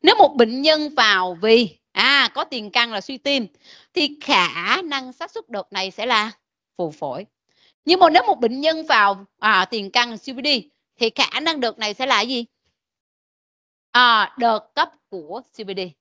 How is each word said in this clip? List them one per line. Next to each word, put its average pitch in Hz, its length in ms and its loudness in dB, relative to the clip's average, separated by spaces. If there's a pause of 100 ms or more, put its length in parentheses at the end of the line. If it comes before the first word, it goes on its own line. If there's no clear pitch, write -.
Nếu 370 160 6
một 294 180 6
bệnh 240 260 2
nhân 302 320 0
vào 196 400 2
vì, 220 440 2 (140)
à, 262 420 2
có 294 100 -4
tiền 214 260 -10
căn 233 220 -2
là 202 80 -4
suy 262 180 -14
tim 277 280 -2 (480)
thì 294 260 -4
khả 214 640 0
năng 269 300 -8
xác - 180 -14
suất - 180 -14
đợt 208 240 -10
này 190 180 -4
sẽ 214 160 -8
là 220 240 0 (480)
phù 165 120 -4
phổi. 151 360 -10 (580)
Nhưng 370 160 2
mà 339 100 8
nếu 339 160 4
một 320 140 0
bệnh 247 200 -2
nhân 320 260 -2
vào, 202 380 2 (140)
à, 202 260 2
tiền 202 260 -8
căn 240 280 -2
C - 100 -14
O 269 40 -10
P 226 120 -12
D 294 40 0 (500)
thì 226 160 -2
khả - 260 -2
năng 311 200 -4
đợt 233 180 -4
này 208 160 -6
sẽ 254 120 -6
là 240 140 2
gì? 240 240 -4 (1500)
À, 233 480 4
đợt 226 360 -2
cấp 339 160 -2 (180)
của 180 320 -14
C - 200 -20
O 214 40 -12
P 190 120 -14
D. 196 40 -8 (200)